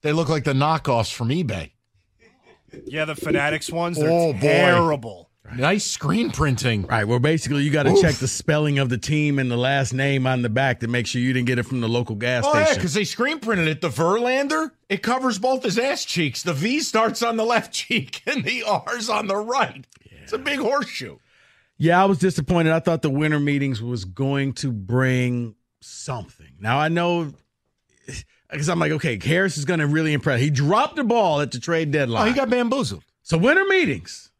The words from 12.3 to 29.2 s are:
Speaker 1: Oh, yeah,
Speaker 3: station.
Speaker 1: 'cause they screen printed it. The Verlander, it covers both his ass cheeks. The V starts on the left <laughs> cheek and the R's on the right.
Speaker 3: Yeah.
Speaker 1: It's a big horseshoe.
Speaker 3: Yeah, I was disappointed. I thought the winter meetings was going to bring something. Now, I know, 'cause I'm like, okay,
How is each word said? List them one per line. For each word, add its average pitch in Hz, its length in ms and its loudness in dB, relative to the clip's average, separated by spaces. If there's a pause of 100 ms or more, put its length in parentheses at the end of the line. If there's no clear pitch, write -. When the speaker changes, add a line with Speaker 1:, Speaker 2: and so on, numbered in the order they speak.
Speaker 1:
Oh, 294 100 2
yeah, 302 100 4
Speaker 3:
station. 302 180 2
Speaker 1:
'cause 160 100 -4
they 208 120 0
screen 285 340 -4
printed 202 280 0
it. 156 140 -4
The 170 80 -2
Verlander, 254 840 0 (180)
it 202 120 -2
covers 247 380 0
both 254 240 0
his 208 160 0
ass 269 260 -2
cheeks. 156 380 -4
The 170 100 -2
V 220 280 -2
starts 226 420 0
on 233 140 0
the 220 80 0
left 226 280 0
<laughs> - 0 -
cheek - 540 -4
and 269 160 -2
the 233 200 -4
R's 240 460 -2
on 214 180 -2
the 196 100 0
right. 214 500 -4 (240)
Speaker 3:
Yeah. - 120 -20
Speaker 1:
It's - 100 -10
a 226 40 -4
big 277 220 -4
horseshoe. 226 580 -4 (640)
Speaker 3:
Yeah, 170 220 4
I 196 40 6
was 196 140 2
disappointed. 165 540 2
I 165 80 2
thought 165 200 0
the 156 80 0
winter 151 300 0
meetings 139 420 0
was 117 240 -6
going 135 500 -2
to 135 160 -4
bring 123 840 0 (240)
something. - 800 -14
Now, 113 200 0
I 156 100 2
know, 170 440 0 (1160)
'cause 147 160 -4
I'm 170 120 0
like, 156 140 0
okay, 143 300 -2